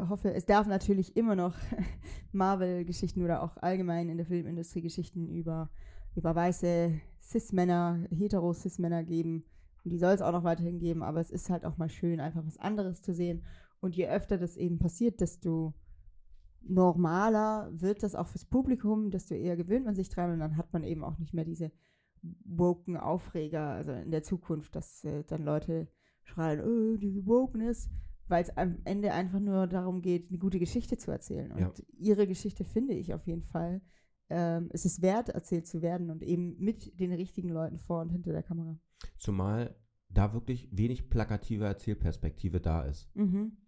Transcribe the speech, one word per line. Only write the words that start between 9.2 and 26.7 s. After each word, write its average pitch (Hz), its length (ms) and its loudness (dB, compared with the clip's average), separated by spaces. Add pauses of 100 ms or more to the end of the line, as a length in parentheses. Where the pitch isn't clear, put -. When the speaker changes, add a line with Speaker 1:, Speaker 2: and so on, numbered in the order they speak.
Speaker 1:
Und 170 80 -4
die 175 80 -2
soll 180 140 8
es 196 80 4
auch 175 100 4
noch 170 120 2
weiterhin 170 360 2
geben, 165 240 0
aber 151 160 0
es 170 100 0
ist - 200 -6
halt 175 160 -2
auch 160 120 -4
mal 165 120 -2
schön, 170 300 0
einfach 156 260 -4
was 160 120 -8
anderes 202 440 -2
zu 180 120 -4
sehen. 175 300 -2 (360)
Und 180 160 -2
je 175 120 2
öfter 202 300 0
das 170 200 -4
eben 170 220 0
passiert, 226 420 2
desto 160 520 0 (880)
normaler 190 1120 4
wird 190 280 0
das 208 140 -2
auch 170 120 -2
fürs - 180 -10
Publikum, 214 680 2
desto 180 240 -4
eher 175 200 0
gewöhnt 190 300 0
man 214 80 0
sich 185 160 -2
dran 175 220 0
und 165 80 0
dann 156 180 -2
hat - 160 -4
man 165 100 0
eben 151 200 -4
auch 160 160 -6
nicht 156 140 -6
mehr 165 120 -2
diese 165 260 -6 (720)
woken 175 540 2
Aufreger, 156 680 -2
also 143 240 -4
in 117 180 -6
der 156 140 0
Zukunft, 170 520 -4
dass, - 280 -10
äh, 147 220 -4
dann 160 180 -4
Leute 156 440 0 (360)
schreien, 160 380 -2
„Oh, 220 360 2